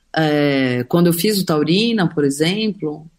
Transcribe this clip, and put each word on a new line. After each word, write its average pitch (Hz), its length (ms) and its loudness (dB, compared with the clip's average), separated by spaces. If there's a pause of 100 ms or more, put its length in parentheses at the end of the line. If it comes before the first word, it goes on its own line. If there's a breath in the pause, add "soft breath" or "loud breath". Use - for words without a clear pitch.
(160)
é, 143 680 0
quando 170 240 2
eu 170 60 4
fiz 208 260 0
o 180 60 -4
Taurina, 180 600 0
por 147 160 -2
exemplo, 160 960 -4